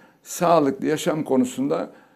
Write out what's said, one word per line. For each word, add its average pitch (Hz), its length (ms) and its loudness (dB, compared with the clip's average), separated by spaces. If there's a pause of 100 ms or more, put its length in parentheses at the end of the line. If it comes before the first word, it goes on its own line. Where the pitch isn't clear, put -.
(240)
Sağlıklı 151 640 2
yaşam 156 380 -2
konusunda 131 640 -2 (260)